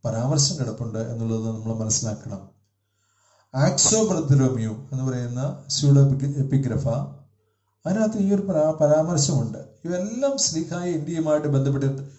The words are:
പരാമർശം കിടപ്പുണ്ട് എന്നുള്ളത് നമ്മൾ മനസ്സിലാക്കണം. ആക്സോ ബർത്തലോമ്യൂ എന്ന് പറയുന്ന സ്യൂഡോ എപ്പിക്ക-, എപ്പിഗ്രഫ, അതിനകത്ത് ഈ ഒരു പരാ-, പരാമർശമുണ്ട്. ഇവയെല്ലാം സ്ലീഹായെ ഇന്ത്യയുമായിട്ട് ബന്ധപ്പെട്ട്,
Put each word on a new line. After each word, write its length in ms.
പരാമർശം 540
കിടപ്പുണ്ട് 400
എന്നുള്ളത് 480
നമ്മൾ 260
മനസ്സിലാക്കണം. 760
ആക്സോ 480
ബർത്തലോമ്യൂ 680
എന്ന് 320
പറയുന്ന 640
സ്യൂഡോ 420
എപ്പിക്ക-, 340
എപ്പിഗ്രഫ, 440
അതിനകത്ത് 320
ഈ 160
ഒരു 80
പരാ-, 340
പരാമർശമുണ്ട്. 840
ഇവയെല്ലാം 520
സ്ലീഹായെ 540
ഇന്ത്യയുമായിട്ട് 560
ബന്ധപ്പെട്ട്, 720